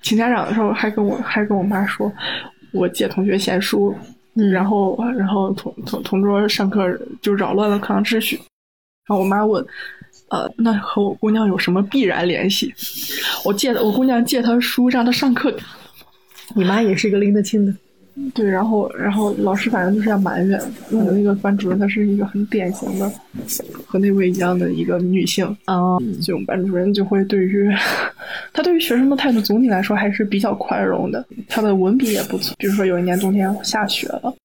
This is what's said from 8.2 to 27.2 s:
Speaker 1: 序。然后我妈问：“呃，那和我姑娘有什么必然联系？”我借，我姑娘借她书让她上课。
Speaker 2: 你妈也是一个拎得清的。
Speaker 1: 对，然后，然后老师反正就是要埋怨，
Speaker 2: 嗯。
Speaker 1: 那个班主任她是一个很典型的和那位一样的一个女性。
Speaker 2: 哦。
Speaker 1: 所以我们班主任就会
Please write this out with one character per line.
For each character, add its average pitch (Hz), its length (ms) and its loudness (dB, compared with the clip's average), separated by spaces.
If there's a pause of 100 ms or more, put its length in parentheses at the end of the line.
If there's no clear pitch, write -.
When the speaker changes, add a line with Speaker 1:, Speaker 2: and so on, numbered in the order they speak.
Speaker 1:
序。 - 160 -4 (720)
然 208 80 0
后 185 40 2
我 185 40 2
妈 196 200 2
问 220 200 2 (640)
：“呃， - 180 -4 (120)
那 226 160 2
和 202 280 -2
我 202 120 0
姑 214 160 -2
娘 214 180 2
有 185 100 0
什 180 140 0
么 190 100 2
必 240 200 0
然 175 260 0
联 175 200 0
系？” - 240 -2 (720)
我 202 120 0
借， 240 180 0
我 214 180 2
姑 254 140 2
娘 247 180 2
借 247 200 0
她 240 180 2
书 247 300 2
让 247 120 2
她 247 80 2
上 247 220 2
课。 240 240 0 (1000)
Speaker 2:
你 190 100 2
妈 196 160 2
也 196 160 2
是 220 120 0
一 - 20 2
个 202 80 2
拎 202 140 4
得 208 100 4
清 208 240 2
的。 196 80 0 (600)
Speaker 1:
对， 214 140 2
然 190 180 2
后， 214 280 0
然 202 180 -2
后 208 260 0
老 196 160 0
师 202 140 -2
反 202 160 0
正 202 100 2
就 214 60 2
是 208 80 0
要 208 100 2
埋 185 280 0
怨， 196 120 2 (320)
Speaker 2:
嗯。 220 240 2
Speaker 1:
那 202 80 4
个 202 120 4
班 196 220 0
主 196 120 -2
任 185 100 0
她 202 80 2
是 208 200 0
一 202 100 2
个 202 100 0
很 202 200 -2
典 190 260 -2
型 196 260 -6
的 196 120 -2 (760)
和 185 120 -2
那 202 140 4
位 190 180 4
一 180 80 -2
样 180 200 0
的 175 140 0
一 165 100 -2
个 175 160 0
女 180 280 2
性。 190 200 0 (200)
Speaker 2:
哦。 180 360 2 (180)
Speaker 1:
所 180 120 -4
以 - 0 -
我 165 60 -2
们 - 80 -6
班 185 200 -2
主 190 80 -2
任 185 180 2
就 196 120 2
会 196 220 2